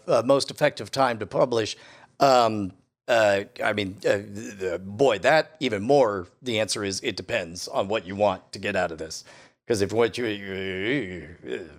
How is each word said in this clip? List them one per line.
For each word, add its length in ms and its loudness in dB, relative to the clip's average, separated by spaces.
uh, 180 2
most 280 2
effective 400 -2
time 260 0
to 80 -6
publish, 500 0
um, 520 4
uh, 380 4
I 100 0
mean, 320 -4
uh, 120 4
th-, 420 -10
th-, 240 -4
boy, 360 2
that 400 2
even 220 -2
more, 460 2
the 160 -2
answer 240 -2
is 180 -4
it 160 -4
depends 500 -6
on 200 -4
what 180 -4
you 100 -10
want 360 0
to 80 -12
get 160 -4
out 160 0
of 80 -12
this. 240 -12
'Cause 140 0
if 100 0
what 260 0
you, 100 -4
you, 1000 -6